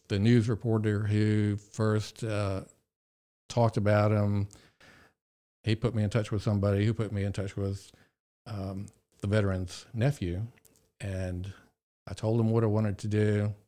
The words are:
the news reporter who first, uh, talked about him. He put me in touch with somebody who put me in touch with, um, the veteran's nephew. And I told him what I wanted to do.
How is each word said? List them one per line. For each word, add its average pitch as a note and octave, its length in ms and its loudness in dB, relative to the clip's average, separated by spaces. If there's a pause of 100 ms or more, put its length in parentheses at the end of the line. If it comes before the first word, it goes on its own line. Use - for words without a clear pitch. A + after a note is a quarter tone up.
the G2+ 120 0
news A#2 300 4
reporter G#2+ 580 0
who G#2+ 480 2
first, G#2+ 680 -4
uh, G2+ 380 -4 (840)
talked A#2 300 2
about G#2 340 4
him. G#2 360 2 (1160)
He G#2+ 100 0
put G#2+ 220 -2
me G#2+ 80 2
in G#2 60 2
touch G#2+ 220 -2
with G#2 100 -2
somebody G2+ 440 2
who A2+ 80 2
put G#2+ 200 -4
me G2+ 100 -2
in G2+ 80 -2
touch F#2+ 240 -6
with, G2 340 -6 (560)
um, G2 420 -8 (340)
the G#2 60 -4
veteran's G2 680 0
nephew. G#2+ 480 -2 (580)
And F#2 540 -6 (540)
I G#2 60 -10
told A2 280 0
him A2 80 2
what A2+ 160 2
I - 20 2
wanted G#2 320 0
to - 80 -8
do. G#2 460 2 (140)